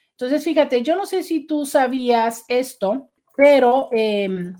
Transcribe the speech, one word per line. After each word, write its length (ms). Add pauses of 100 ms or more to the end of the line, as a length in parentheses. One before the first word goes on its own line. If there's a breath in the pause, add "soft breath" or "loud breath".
(120)
Entonces, 320
fíjate, 380
yo 160
no 80
sé 180
si 240
tú 180
sabías 840
esto, 600 (260)
pero, 560
em, 680